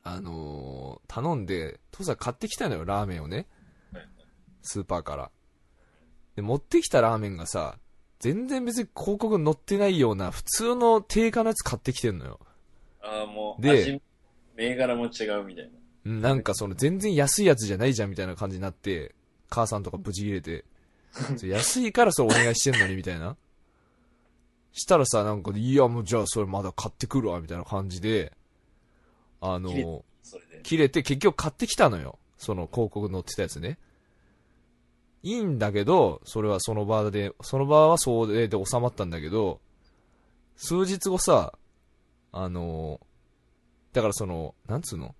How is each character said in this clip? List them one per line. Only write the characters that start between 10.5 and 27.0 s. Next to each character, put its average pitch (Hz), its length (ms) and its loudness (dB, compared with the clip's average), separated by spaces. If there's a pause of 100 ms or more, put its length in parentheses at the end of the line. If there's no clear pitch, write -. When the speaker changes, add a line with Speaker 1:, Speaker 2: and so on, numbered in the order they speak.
Speaker 1:
の 233 260 6
定 220 300 2
価 226 120 2
の 226 60 2
や 220 60 0
つ - 60 -4
買 - 160 -4
っ - 40 -10
て 131 100 -2
き - 100 -4
て 120 100 2
ん 87 80 -6
の 65 60 -12
よ。 60 140 -14 (600)
Speaker 2:
あ 107 240 -6
ー、 - 20 -12
も 104 320 -8
う、 - 20 -4
Speaker 1:
で、 131 220 6
Speaker 2:
味、 139 180 -2 (540)
銘 120 220 -2
柄 123 180 2
も 120 120 -2
違 113 180 -6 (160)
う - 20 -8
み 92 120 -14
た 82 60 -14
い - 40 -14
な。 - 60 -20 (340)
Speaker 1:
う 101 40 -6
ん、 110 120 -4
な 127 140 4
ん 127 60 0
か 101 120 -2
そ 101 160 -4
の、 92 60 -8
全 170 240 0
然 202 160 -2
安 143 280 2
い - 20 6
や 147 120 8
つ 110 80 -4
じ 101 80 -2
ゃ 95 40 -2
な 113 80 0
い 135 80 2
じ 110 80 -2
ゃ 101 60 -2
ん - 20 -6
み 95 60 -8
た 98 80 -4
い 92 40 -4
な 92 80 -8
感 98 140 -6
じ 95 80 -8
に 92 40 -8
な 98 80 -4
っ 90 40 -10
て、 85 400 -6 (360)
母 113 180 0
さ 110 100 -4
ん 101 60 -6
と - 80 -8
か 104 60 -10
ブ 98 160 -8
チ 95 100 -6
切 104 80 -2
れ 95 100 -4
て、 80 220 -8 (480)
Speaker 2:
<laughs> 139 260 -6
Speaker 1:
「そ 104 80 -10
れ 92 60 -2
安 110 300 0
い 226 100 0
か 240 140 8
ら 185 80 6
そ 139 100 4
れ 110 60 4
お - 20 6
願 117 200 6
い 113 40 2
し - 80 0
て 139 80 2
ん 120 80 2
の 98 80 4
に」 95 80 -2
み 92 80 -8
た 92 80 -6
い 85 80 -6
な。 87 160 -8 (1400)
し - 140 -8
た 180 120 6
ら 135 80 6
さ、 107 180 2
な 107 100 0
ん 101 100 -6
か、 104 140 -6
「い 127 180 0
や、 135 120 8
も 120 140 0
う - 20 -4
じ 101 120 -2
ゃ 110 60 4
あ 98 60 0
そ - 120 -2
れ 101 60 0
ま 98 180 -4
だ 92 80 -6
買 - 200 -6
っ - 20 -20
て - 140 -6